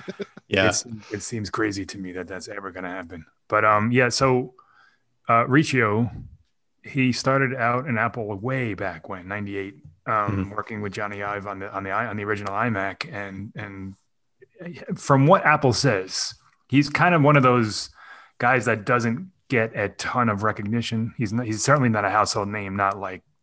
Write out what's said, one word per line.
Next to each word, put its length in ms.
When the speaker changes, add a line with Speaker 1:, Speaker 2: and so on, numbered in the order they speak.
Speaker 1:
Yeah. 200
Speaker 2:
It's, 180
it 80
seems 280
crazy 360
to 120
me 140
that 160
that's 220
ever 220
gonna 180
happen. 360
But, 160
um, 300
yeah, 160
so, 440
uh, 180
Riccio, 640
he 300
started 420
out 320
in 100
Apple 380
way 380
back 340
when, 220
ninety-eight. 520
Um, 60
Speaker 1:
Mm-hmm. 100
Speaker 2:
working 260
with 120
Jony 300
Ive 240
on 120
the, 120
on 120
the 80
i-, 160
on 100
the 60
original 300
iMac. 580
And, 440
and 400
from 280
what 180
Apple 280
says, 600
he's 200
kind 240
of 80
one 160
of 60
those 460
guys 260
that 200
doesn't 460
get 260
a 140
ton 400
of 140
recognition. 720
He's 160
n-, 120
he's 180
certainly 260
not 160
a 40
household 380
name, 280
not 240
like 220